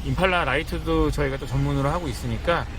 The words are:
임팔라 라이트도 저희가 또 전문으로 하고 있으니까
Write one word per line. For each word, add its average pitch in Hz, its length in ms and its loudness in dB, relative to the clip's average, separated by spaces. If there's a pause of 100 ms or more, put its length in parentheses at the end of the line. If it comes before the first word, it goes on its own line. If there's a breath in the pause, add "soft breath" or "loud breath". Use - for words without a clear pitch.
임팔라 175 420 2
라이트도 156 640 0
저희가 139 240 0
또 135 100 -8
전문으로 139 420 2
하고 165 200 -2
있으니까 123 580 -2 (120)